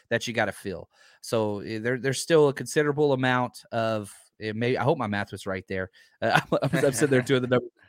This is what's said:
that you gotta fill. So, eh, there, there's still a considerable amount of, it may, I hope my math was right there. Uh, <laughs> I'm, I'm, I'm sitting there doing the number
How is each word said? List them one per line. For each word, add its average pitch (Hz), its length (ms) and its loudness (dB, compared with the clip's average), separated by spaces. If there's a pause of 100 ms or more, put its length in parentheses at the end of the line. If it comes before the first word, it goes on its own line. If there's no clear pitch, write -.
that 117 180 -2
you 120 60 -6
gotta 107 180 0
fill. 90 380 -10 (320)
So, 107 380 -2
eh, 101 200 -6
there, 123 200 -2
there's 131 220 -2
still 151 280 6
a 135 40 0
considerable 147 600 0
amount 127 580 0
of, 113 420 -2 (260)
it 107 160 -6
may, 120 200 0
I 87 80 0
hope 147 140 2
my 120 100 -4
math 101 240 -4
was 98 140 -10
right 95 240 -6
there. 95 200 -4 (320)
Uh, 110 240 4
<laughs> - 60 -8
I'm, - 120 2
I'm, 135 220 0
I'm 139 60 4
sitting 139 200 2
there 127 100 4
doing 123 220 0
the 127 40 -4
number 123 200 2 (220)